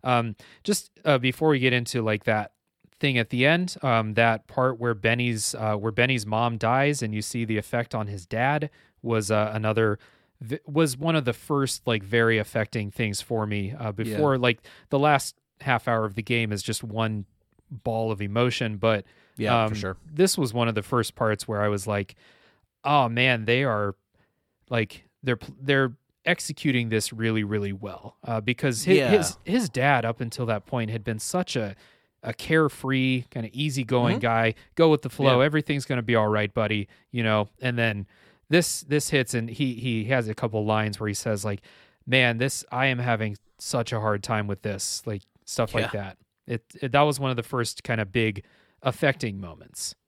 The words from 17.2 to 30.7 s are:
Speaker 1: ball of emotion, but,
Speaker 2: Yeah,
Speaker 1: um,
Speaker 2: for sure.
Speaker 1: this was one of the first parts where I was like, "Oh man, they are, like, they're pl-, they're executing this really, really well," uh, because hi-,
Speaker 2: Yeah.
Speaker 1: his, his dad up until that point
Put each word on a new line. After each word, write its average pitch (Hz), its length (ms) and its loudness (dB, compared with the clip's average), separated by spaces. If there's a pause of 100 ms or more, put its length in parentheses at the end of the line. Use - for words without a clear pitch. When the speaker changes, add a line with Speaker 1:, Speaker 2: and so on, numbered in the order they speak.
Speaker 1:
ball 113 420 -4
of 101 100 -4
emotion, 113 560 0
but, 107 280 0 (320)
Speaker 2:
Yeah, 117 280 2
Speaker 1:
um, 110 40 -2
Speaker 2:
for 104 60 -4
sure. 101 220 -6 (140)
Speaker 1:
this 185 260 2
was 131 160 -2
one 120 140 0
of 113 80 -2
the 107 80 0
first 120 320 -2
parts 107 320 -2
where 104 140 -4
I 104 60 2
was 101 200 -2
like, 101 280 -4 (680)
"Oh 139 240 4
man, 120 380 2
they 123 180 2
are, 104 320 0 (760)
like, 113 360 -4 (180)
they're 127 140 0
pl-, - 240 -16
they're 135 320 2 (320)
executing 139 640 -2
this 110 240 0
really, 110 300 0
really 101 300 -2
well," 98 500 -12
uh, 113 180 -4
because 123 440 -2
hi-, 180 80 4
Speaker 2:
Yeah. 139 180 4
Speaker 1:
his, - 340 2
his 208 240 0
dad 131 360 2
up 113 160 -2
until 120 260 -6
that 107 180 -2
point 113 260 -4